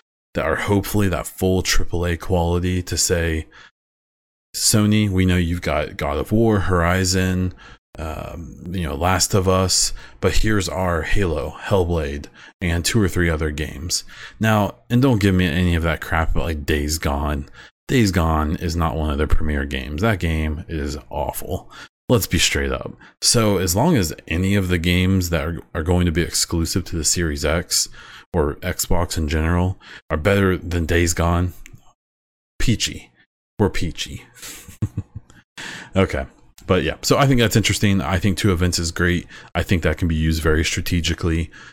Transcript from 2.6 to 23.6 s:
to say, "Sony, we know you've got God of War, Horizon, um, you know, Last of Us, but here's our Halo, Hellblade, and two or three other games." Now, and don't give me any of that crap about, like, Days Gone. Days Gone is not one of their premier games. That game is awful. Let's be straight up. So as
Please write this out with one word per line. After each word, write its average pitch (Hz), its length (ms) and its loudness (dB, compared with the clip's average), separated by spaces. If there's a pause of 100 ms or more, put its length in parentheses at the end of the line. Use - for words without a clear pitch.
to - 120 -8
say, 82 520 -2 (1080)
"Sony, 107 540 2
we 95 160 2
know 90 120 4
you've 87 240 -2
got 76 360 -4
God 73 220 -2
of 73 120 -6
War, 107 280 4
Horizon, 92 960 0 (440)
um, - 680 -12
you 90 140 -4
know, 73 120 -4
Last 90 380 0
of 95 160 2
Us, 92 420 2 (300)
but 92 160 2
here's 107 320 4
our 87 320 0
Halo, 78 580 0
Hellblade, 80 680 0 (340)
and 85 240 0
two - 160 2
or 95 80 2
three 87 200 2
other 78 220 0
games." - 540 -6 (340)
Now, 107 360 2 (140)
and 120 120 4
don't 127 180 4
give 98 160 4
me 90 100 4
any 87 300 2
of 80 80 0
that 82 160 0
crap 80 320 0
about, - 140 2
like, 76 200 -4
Days 76 320 -2
Gone. 73 520 -4 (400)
Days 117 220 4
Gone 80 440 2
is 85 220 -4
not 82 180 0
one 78 140 -2
of 69 80 -2
their 73 100 0
premier 76 380 2
games. 69 360 -6
That 107 180 0
game 80 500 -2
is 73 280 -6 (120)
awful. - 600 -8 (380)
Let's 117 200 2
be 87 120 0
straight 69 320 0
up. - 220 -8 (280)
So 107 360 2
as 85 180 0